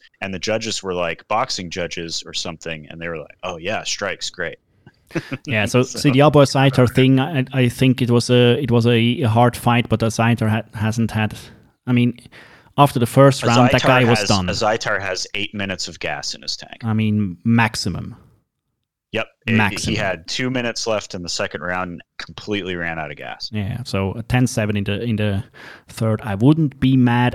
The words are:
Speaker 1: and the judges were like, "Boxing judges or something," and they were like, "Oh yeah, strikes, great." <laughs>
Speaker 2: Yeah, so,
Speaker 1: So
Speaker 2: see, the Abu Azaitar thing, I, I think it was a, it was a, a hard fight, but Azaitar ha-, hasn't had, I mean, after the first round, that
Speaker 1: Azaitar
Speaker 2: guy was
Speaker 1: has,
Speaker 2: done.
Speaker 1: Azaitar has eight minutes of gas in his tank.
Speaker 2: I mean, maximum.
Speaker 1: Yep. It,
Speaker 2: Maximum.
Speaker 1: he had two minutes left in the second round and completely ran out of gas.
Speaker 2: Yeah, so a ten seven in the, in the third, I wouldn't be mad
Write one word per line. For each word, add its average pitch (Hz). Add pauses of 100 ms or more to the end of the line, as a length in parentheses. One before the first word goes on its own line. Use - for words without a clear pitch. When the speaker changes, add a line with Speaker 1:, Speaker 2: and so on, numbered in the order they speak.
(200)
Speaker 1:
and 98
the 92
judges 110
were 95
like, 85
"Boxing 107
judges 85
or 82
something," 80
and 82
they 85
were 82
like, 73
"Oh 90
yeah, 87
strikes, -
great." 82 (520)
<laughs> -
Speaker 2:
Yeah, 107
so, 123
Speaker 1:
So -
Speaker 2:
see, 147
the 131
Abu 147
Azaitar 135
thing, 131
I, 135
I 127
think 131
it 117
was 120
a, 123
it 123
was 117
a, 120
a 123
hard 117
fight, 120
but 110
Azaitar 113
ha-, 110 (100)
hasn't 110
had, 107 (520)
I 123
mean, 123 (580)
after 143
the 117
first 135
round, 120
that 127
Speaker 1:
Azaitar -
Speaker 2:
guy 127
was 113
Speaker 1:
has, 104
Speaker 2:
done. 92
Speaker 1:
Azaitar 107
has 95
eight 104
minutes 98
of 82
gas 73
in 58
his -
tank. -
Speaker 2:
I 113
mean, 107
maximum. 110 (960)
Speaker 1:
Yep. 107 (200)
It, 113
Speaker 2:
Maximum. 98
Speaker 1:
he -
had 92
two 127
minutes 120
left 107
in 92
the 85
second 95
round 90
and 85 (160)
completely 92
ran 85
out 76
of 71
gas. 64
Speaker 2:
Yeah, 107
so 98
a 117
ten 127
seven 107
in 101
the, 101
in 117
the 104 (460)
third, 110
I 107
wouldn't 143
be 131
mad 123